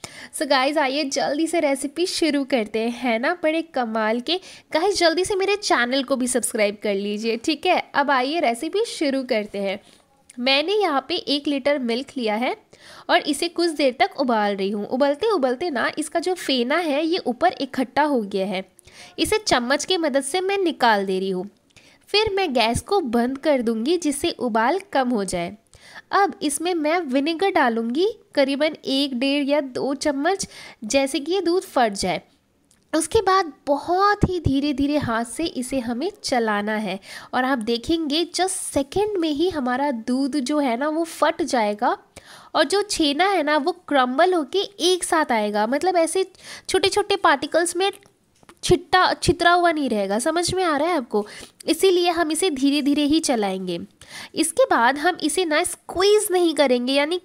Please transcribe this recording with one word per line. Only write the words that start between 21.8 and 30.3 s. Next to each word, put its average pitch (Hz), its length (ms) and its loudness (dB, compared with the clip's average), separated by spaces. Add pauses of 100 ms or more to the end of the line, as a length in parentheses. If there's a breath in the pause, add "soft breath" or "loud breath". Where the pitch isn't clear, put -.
फिर 415 260 2
मैं 370 200 0
गैस 233 260 2
को 403 200 0
बंद 247 380 0
कर 277 240 2
दूँगी 233 340 0
जिससे 294 340 -2
उबाल 240 500 0 (120)
कम 262 160 2
हो 220 160 0
जाए। 185 320 -6 (540 loud breath)
अब 381 320 2
इसमें 330 320 -2
मैं 311 260 0
विनेगर 302 500 0
डालूँगी 254 580 0 (260)
करीबन 285 500 0
एक, 269 340 0
डेढ़ 277 300 0
या 285 120 2
दो 269 340 -4
चम्मच, 302 540 -2 (360 loud breath)